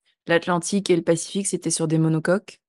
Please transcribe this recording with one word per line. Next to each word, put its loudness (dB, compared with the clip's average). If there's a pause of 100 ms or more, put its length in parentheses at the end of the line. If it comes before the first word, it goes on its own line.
(280)
l'Atlantique 0
et 4
le 0
Pacifique, -2
c'était -4
sur -2
des 2
monocoques. 0